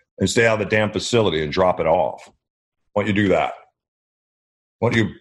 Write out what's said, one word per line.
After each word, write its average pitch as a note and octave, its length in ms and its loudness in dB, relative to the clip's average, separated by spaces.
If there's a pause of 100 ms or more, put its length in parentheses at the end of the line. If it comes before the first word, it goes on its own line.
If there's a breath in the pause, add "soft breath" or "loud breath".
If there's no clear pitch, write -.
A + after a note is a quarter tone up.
(180)
and G2 100 0
stay A#2 180 2
out A2 140 2
of G2 80 -4
the G#2+ 80 0
damn G#2+ 140 0
facility F#2+ 540 0
and D2 80 -6
drop F2+ 260 2
it E2 80 -2
off? D#2+ 420 -2 (640)
Why G#2 120 -2
don't G#2 100 -2
you G#2 80 0
do G2+ 60 2
that? D#2 260 0 (1300)
Why A#2 100 0
don't A#2 80 0
you G2+ 220 -2